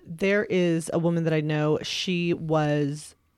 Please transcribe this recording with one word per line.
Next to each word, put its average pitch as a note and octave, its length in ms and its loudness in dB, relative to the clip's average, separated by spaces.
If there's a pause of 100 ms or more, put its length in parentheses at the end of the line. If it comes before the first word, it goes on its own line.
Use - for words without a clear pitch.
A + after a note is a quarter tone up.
there G3 420 0
is F3 460 2
a E3+ 40 0
woman E3+ 260 2
that D#3+ 100 2
I D#3 80 2
know, D3+ 400 2
she F3 500 -2
was, D3+ 840 0 (240)